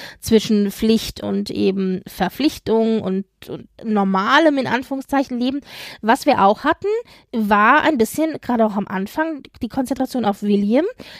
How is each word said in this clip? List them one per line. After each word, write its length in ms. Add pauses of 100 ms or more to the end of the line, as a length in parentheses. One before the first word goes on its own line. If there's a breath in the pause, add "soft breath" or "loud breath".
(200 loud breath)
zwischen 500
Pflicht 540
und 260
eben 560
Verpflichtung 960
und, 220 (240)
und 180 (160)
normalem, 760
in 100
Anführungszeichen, 720
Leben. 220 (380 loud breath)
Was 260
wir 180
auch 180
hatten, 240 (460 soft breath)
war 500
ein 160
bisschen, 420
gerade 240
auch 120
am 100
Anfang, 560 (200)
die 60
Konzentration 560
auf 200
William, 400 (360 loud breath)